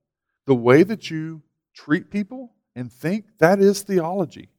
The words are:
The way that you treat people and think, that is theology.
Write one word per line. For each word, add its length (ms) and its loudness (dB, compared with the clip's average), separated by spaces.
The 80 2
way 280 4
that 280 -4
you 320 -12
treat 360 -4
people 420 -10
and 160 -14
think, 340 -8
that 220 4
is 220 2
theology. 760 -6